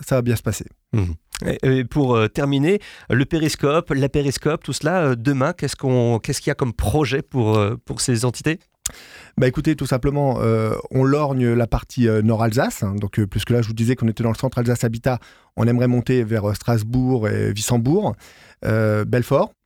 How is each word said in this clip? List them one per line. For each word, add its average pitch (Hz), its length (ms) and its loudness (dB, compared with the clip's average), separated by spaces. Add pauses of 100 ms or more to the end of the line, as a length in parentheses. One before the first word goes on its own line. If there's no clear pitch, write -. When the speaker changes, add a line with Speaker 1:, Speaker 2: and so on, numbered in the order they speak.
Speaker 1:
ça 135 100 0
va 127 60 2
bien 120 140 2
se - 80 -6
passer. - 220 -6 (280)
Speaker 2:
Hmm. 92 200 -2 (340)
Et, 131 320 0
et 127 40 -2
pour, 123 320 0
euh, 110 120 2
terminer, 143 520 0 (300)
le 127 160 2
Périscope, 156 640 0
la 135 200 0
Périscope, 147 540 -2
tout 139 100 -6
cela, 170 280 -2
euh, 135 140 2
demain, 135 380 0
qu'est-ce - 220 -6
qu'on, 120 440 0
qu'est-ce - 220 -6
qu'il - 80 -2
y - 20 0
a 143 40 -2
comme 123 180 -2
projet 135 500 0
pour, 110 340 0
euh, 107 180 0 (100)
pour 131 160 -10
ces 120 220 0
entités ? 151 360 -2 (760)
Speaker 1:
Bah, 127 100 4
écoutez, 143 280 2
tout 135 100 -4
simplement, 135 540 0
euh, 110 340 2 (160)
on 131 140 2
lorgne 135 500 2
la 117 140 2
partie, - 400 0
euh, 110 140 4
Nord-Alsace, 113 600 2
hein, 101 140 -2
donc, 104 240 -4
euh, 101 80 2
puisque - 240 -6
là, 120 100 4
je 107 60 0
vous 113 60 -8
disais 117 220 2
qu'on 117 120 -2
était 113 160 -2
dans 117 80 2
le 104 60 -2
centre 131 200 -4
Alsace 120 260 0
Habitat, 117 360 -2 (380)
on 113 100 2
aimerait 123 200 2
monter 123 360 2
vers, 107 260 0
euh, 107 40 0
Strasbourg 120 760 0
et 104 240 0
Wissembourg, 123 640 0 (500)
euh, 107 400 2
Belfort. 123 460 0 (140)